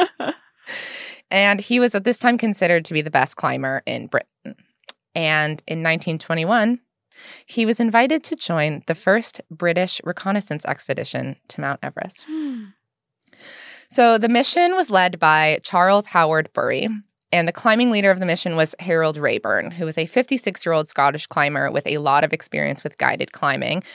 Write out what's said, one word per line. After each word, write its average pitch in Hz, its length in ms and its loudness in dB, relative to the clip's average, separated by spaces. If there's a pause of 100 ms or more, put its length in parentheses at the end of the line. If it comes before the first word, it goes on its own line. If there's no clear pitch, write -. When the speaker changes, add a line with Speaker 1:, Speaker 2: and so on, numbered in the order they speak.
(200)
Speaker 1:
<laughs> 269 140 -6 (960)
Speaker 2:
And 202 300 4
he 240 200 0
was 240 140 2
at 196 100 0
this 240 140 2
time 240 180 2
considered 175 480 2
to - 80 -8
be 156 80 2
the 151 100 -6
best 135 260 0
climber 135 500 -4
in 120 200 -6
Britain. - 480 -6 (600)
And 156 520 0
in 160 160 -6
nineteen 160 360 -2
twenty-one, 208 600 0 (640)
he 233 180 -2
was 220 160 0
invited 240 440 2
to 320 120 -6
join 151 500 -2
the 165 80 -4
first - 460 0 (100)
British 175 540 -2
reconnaissance 190 600 -4
expedition 135 720 -6 (120)
to - 140 -10
Mount 139 200 -6
Everest. - 460 -12
Speaker 1:
Hmm. 285 360 -8 (1200)
Speaker 2:
So 233 300 6
the 226 100 0
mission 339 460 2
was 370 160 0
led 180 280 2
by 156 440 4
Charles 196 460 4
Howard 160 460 2
Bury, 131 340 0 (460)
and 170 140 2
the 175 40 -4
climbing 233 380 2
leader 202 200 4
of 185 100 2
the 185 60 -2
mission 170 300 -2
was 160 220 2
Harold 160 380 0
Rayburn, 110 560 -2
who 170 140 -8
was 156 120 -6
a 160 80 -2
fifty-six-year-old 185 800 -2
Scottish 143 380 0
climber 143 440 -2
with 143 160 -4
a 151 120 -2
lot 147 260 2
of 151 80 -2
experience - 520 -4
with - 140 -10
guided 131 340 0
climbing. 139 500 -2 (120)